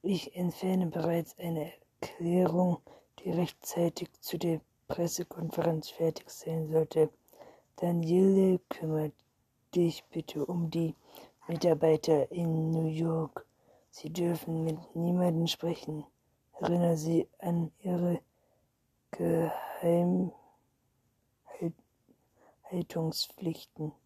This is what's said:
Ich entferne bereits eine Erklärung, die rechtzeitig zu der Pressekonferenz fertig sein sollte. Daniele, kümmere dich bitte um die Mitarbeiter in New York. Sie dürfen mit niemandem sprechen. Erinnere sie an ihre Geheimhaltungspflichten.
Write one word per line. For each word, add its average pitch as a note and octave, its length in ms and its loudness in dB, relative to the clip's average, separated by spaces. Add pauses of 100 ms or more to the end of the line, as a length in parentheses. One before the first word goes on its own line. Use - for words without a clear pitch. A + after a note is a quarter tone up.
Ich - 340 -2
entferne F3+ 520 0
bereits E3 520 -2
eine E3 320 -4 (300)
Erklärung, F3 800 2 (400)
die F3+ 120 -6
rechtzeitig - 800 -2 (100)
zu - 180 -8
der E3 220 0 (300)
Pressekonferenz E3 1000 -4
fertig - 400 -4
sein D#3+ 400 -6
sollte. D#3 400 2 (680)
Daniele, F3+ 880 4
kümmere D#3 460 -4 (600)
dich E3+ 380 2
bitte D3+ 340 -6
um E3+ 240 -2
die E3 240 0 (540)
Mitarbeiter D#3+ 840 4
in D#3+ 400 0
New D#3+ 160 2
York. D#3+ 580 -2 (460)
Sie - 180 -14
dürfen E3 560 -2
mit D#3+ 120 -2 (160)
niemandem E3+ 540 2
sprechen. D#3 560 -4 (560)
Erinnere E3+ 380 2
sie E3 320 0 (100)
an E3+ 400 -2
ihre F3 400 0 (920)
Geheimhaltungspflichten. - - -4 (120)